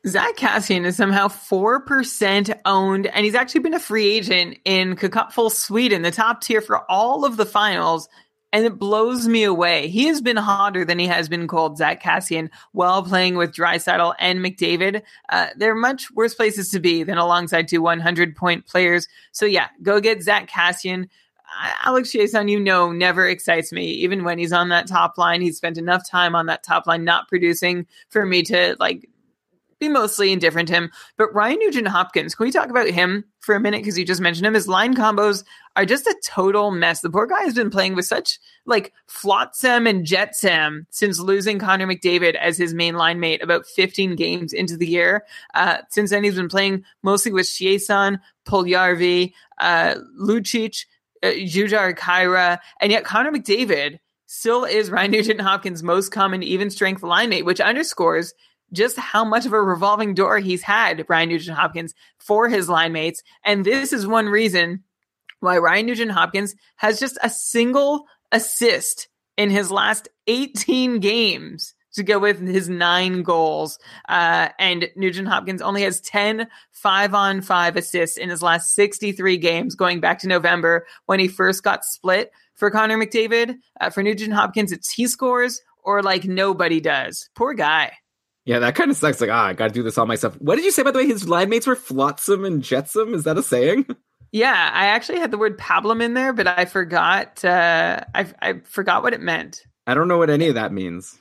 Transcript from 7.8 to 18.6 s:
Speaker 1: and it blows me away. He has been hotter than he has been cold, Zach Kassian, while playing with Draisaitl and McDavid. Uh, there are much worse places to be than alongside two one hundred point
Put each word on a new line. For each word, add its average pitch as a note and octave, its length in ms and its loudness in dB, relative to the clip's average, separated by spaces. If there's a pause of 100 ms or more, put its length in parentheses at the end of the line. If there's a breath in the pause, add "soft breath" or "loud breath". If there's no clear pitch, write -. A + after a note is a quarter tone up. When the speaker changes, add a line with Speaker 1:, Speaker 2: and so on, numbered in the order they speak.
Speaker 1:
and A3 140 2
it G#3 120 -2
blows A3 480 0
me A3+ 160 4
away. F3 460 2
He A3 180 0
has D#4 140 0
been A#3+ 160 0
hotter G3+ 480 0
than F3 140 -2
he F3 80 0
has E3+ 220 -2
been E3+ 200 -6
cold, D#3+ 300 -2
Zach D#3+ 240 -2
Kassian, E3 480 -2 (220 loud breath)
while F#3 300 0
playing F3+ 340 0
with E3+ 160 -2
Draisaitl E3+ 680 0
and F3+ 200 0
McDavid. F#3 600 -2 (280 loud breath)
Uh, F3+ 160 0 (100)
there A3 160 2
are - 20 0
much B3+ 380 -2
worse A3+ 220 0
places G#3+ 340 -2
to G3 120 -2
be E3 220 2
than E3+ 160 -2
alongside E3+ 480 0
two E3+ 140 0
one E3+ 180 2
hundred E3 380 0
point F3 300 -2